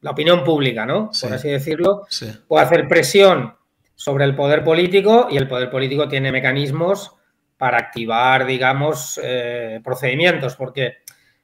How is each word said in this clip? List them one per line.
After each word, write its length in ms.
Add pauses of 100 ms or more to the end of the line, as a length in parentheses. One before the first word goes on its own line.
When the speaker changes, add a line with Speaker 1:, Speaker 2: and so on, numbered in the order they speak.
Speaker 1:
la 100
opinión 320
pública, 420
¿no? 280
Speaker 2:
Sí. 140
Speaker 1:
Por 80
así 140
decirlo, 600
Speaker 2:
Sí. 180 (200)
Speaker 1:
puede 180
hacer 220
presión 680 (400)
sobre 300
el 100
poder 280
político 680
y 80
el 100
poder 220
político 380
tiene 240
mecanismos 840 (420)
para 200
activar, 680
digamos, 760
eh, 600
procedimientos, 720
porque 440 (440)